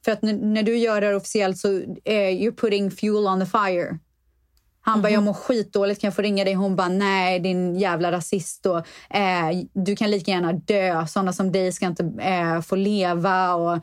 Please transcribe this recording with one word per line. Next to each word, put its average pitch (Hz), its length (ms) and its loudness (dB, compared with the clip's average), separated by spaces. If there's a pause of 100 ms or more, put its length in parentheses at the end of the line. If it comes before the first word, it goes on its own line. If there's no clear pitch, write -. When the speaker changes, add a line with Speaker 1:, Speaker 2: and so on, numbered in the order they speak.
Speaker 1:
För 226 60 2
att 214 120 -2
n-, 214 300 0
när 214 100 0
du 233 140 2
gör 220 240 2
det 208 60 2
här 202 80 2
officiellt 190 420 -2
så, - 100 -2 (380)
eh, 214 80 0
you're 202 420 0
putting 202 360 0
fuel 208 360 0
on 190 120 2
the 190 60 0
fire." 185 540 0 (840)
Han 220 180 2
bara, 208 60 2
Speaker 2:
Mhm. 208 60 4
Speaker 1:
"Jag 208 100 4
mår 202 100 0
skitdåligt, 202 680 0
kan 208 60 0
jag 196 80 -2
få 208 60 0
ringa 196 220 0
dig?" 196 100 2
Hon 190 220 0
bara, 180 120 2
"Nej, 185 520 2
din 180 400 0
jävla 175 320 0
rasist. 180 540 -4
Och, 180 120 2 (380)
eh, 180 340 0 (240)
du 196 220 0
kan 214 160 0
lika 196 200 0
gärna 175 220 0
dö. 170 540 0
Såna 185 260 -2
som 190 180 0
dig 185 200 0
ska 180 140 -4
inte, 175 180 -4 (160)
eh, 170 420 0
få 185 140 -2
leva. 185 800 0
Och, 170 280 0